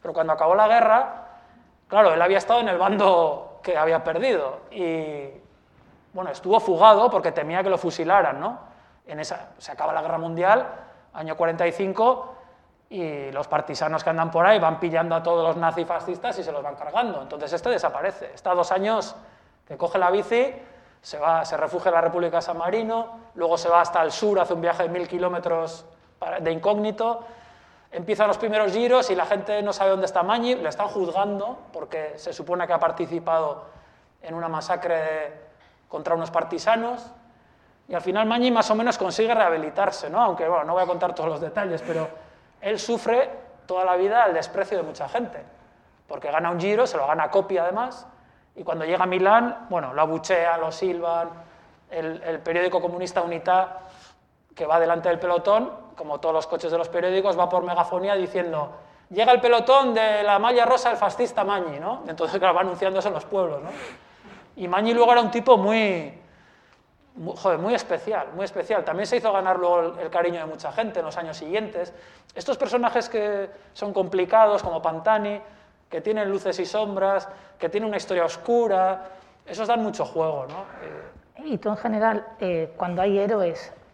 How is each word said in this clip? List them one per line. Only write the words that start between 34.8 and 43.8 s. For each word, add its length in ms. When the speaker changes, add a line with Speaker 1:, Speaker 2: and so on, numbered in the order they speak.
Speaker 1:
contra 260
unos 160
partisanos 800
y 60
al 60
final 260
Magni 240
más 200
o 40
menos 220
consigue 360
rehabilitarse, 760
¿no? 120
Aunque, 260
bueno, 180
no 80
voy 100
a 20
contar 300
todos 140
los 120
detalles, 400
pero 280
él 180
sufre 520
toda 200